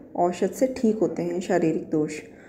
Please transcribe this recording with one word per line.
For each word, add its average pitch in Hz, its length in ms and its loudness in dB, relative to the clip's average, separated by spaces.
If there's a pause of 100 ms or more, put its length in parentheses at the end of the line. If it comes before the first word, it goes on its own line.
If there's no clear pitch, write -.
(160)
औषध 185 340 2
से - 280 0
ठीक 220 180 4
होते 170 260 0
हैं 175 180 -2
शारीरिक 175 500 0
दोष, 151 300 0 (280)